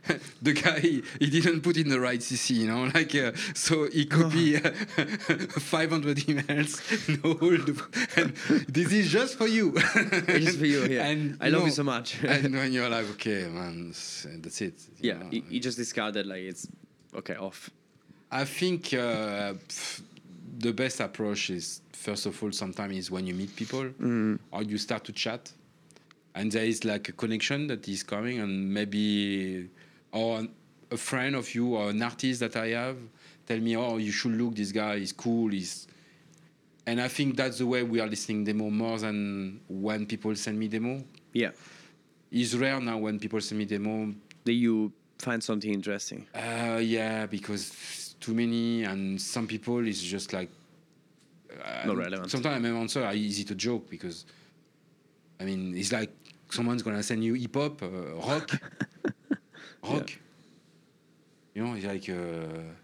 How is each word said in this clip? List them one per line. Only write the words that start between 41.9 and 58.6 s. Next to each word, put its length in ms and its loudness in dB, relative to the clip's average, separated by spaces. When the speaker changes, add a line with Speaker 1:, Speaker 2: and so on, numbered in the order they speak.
Speaker 1:
It's 240 0
rare 260 2
now 160 -2
when 220 -2
people 200 -2
send 200 -4
me 60 0
demo. 480 -2
Speaker 2:
That 100 2
you 380 4
find 220 -2
something 320 -2
interesting. 640 -4
Speaker 1:
Uh, 480 -2
yeah, 440 0
because 920 -8
too 140 -4
many, 500 2
and 380 -2
some 260 -4
people 400 -2
is 140 -2
just 320 -4
like, 160 -4
uh, 240 -6
Speaker 2:
Not 100 0
relevant. 340 -4
Speaker 1:
Sometimes 320 0
my 140 0
answer 280 -2
are 80 0
easy 320 -2
to 100 -6
joke 340 -2
because, 360 -10
I 60 -8
mean, 320 -4
it's 140 -2
like 200 -2
someone's 340 0
gonna 200 -2
send 200 0
you 120 2
hip 200 -4
hop, 280 0
uh, 40 -6
rock, 240 0
Speaker 2:
<laughs> 1300 -6